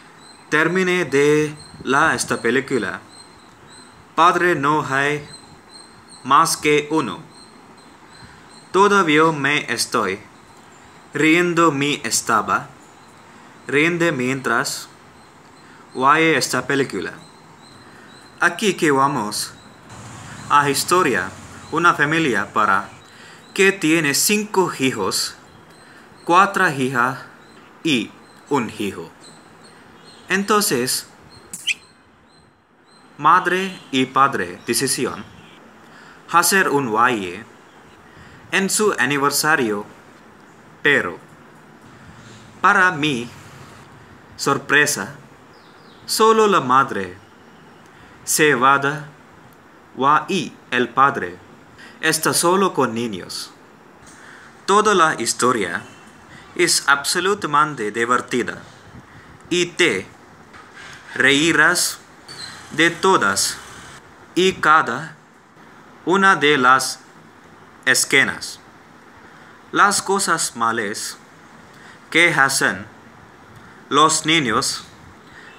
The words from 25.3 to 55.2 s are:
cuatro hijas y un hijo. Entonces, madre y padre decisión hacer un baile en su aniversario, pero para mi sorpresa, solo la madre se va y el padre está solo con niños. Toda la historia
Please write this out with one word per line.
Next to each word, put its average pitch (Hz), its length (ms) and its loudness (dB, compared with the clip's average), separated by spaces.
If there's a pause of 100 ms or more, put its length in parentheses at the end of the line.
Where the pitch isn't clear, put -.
cuatro 190 440 2
hijas 131 500 -2 (680)
y 123 260 0 (380)
un 110 280 -2
hijo. 90 320 -8 (1160)
Entonces, 196 800 -2 (2000)
madre 175 640 0 (120)
y 131 140 2
padre 120 600 0
decisión 117 720 -4 (960)
hacer 175 340 4
un 135 220 0
baile 107 540 0 (1080)
en 190 180 0
su 208 300 0
aniversario, 135 840 0 (960)
pero 110 360 0 (1400)
para 185 300 4
mi 139 380 -4 (1040)
sorpresa, 139 800 0 (880)
solo 220 420 4
la 175 140 4
madre 113 560 0 (1080)
se 151 320 2
va 139 500 0 (1200)
y 165 260 -4 (180)
el 123 180 0
padre 107 480 0 (640)
está 156 320 0
solo 180 400 0
con 127 200 0
niños. 110 580 -8 (1120)
Toda 208 280 4
la 160 260 2
historia 113 600 -2 (760)